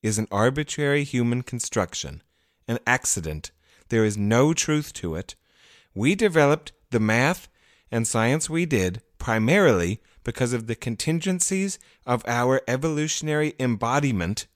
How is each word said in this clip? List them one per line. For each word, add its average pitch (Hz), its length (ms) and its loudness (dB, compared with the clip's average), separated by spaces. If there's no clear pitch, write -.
is 107 160 -2
an 107 120 -2
arbitrary 143 720 0
human 123 380 0
construction, 92 800 -6
an 117 200 -2
accident. 80 640 -2
There 113 160 4
is 104 120 0
no 117 380 4
truth 151 400 -2
to 80 200 -6
it. 85 200 -10
We 127 200 2
developed 160 580 2
the 117 100 2
math 117 480 0
and 113 160 -2
science 120 420 0
we 165 180 -2
did 101 360 0
primarily 110 840 2
because 120 280 -2
of 113 140 -4
the 117 100 -4
contingencies 185 1000 -2
of 123 200 0
our 123 420 2
evolutionary 151 920 -2
embodiment 120 960 0